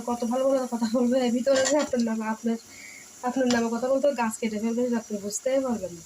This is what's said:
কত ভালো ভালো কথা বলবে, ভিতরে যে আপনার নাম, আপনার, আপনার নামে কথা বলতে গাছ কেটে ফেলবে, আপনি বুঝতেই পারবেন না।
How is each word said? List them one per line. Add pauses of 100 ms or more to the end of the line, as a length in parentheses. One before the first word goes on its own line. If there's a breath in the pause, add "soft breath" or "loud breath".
কত (100)
ভালো
ভালো
কথা (100)
বলবে, (180)
ভিতরে
যে
আপনার
নাম, (140)
আপনার, (720 loud breath)
আপনার
নামে
কথা
বলতে (140)
গাছ
কেটে
ফেলবে, (200)
আপনি (100)
বুঝতেই
পারবেন
না।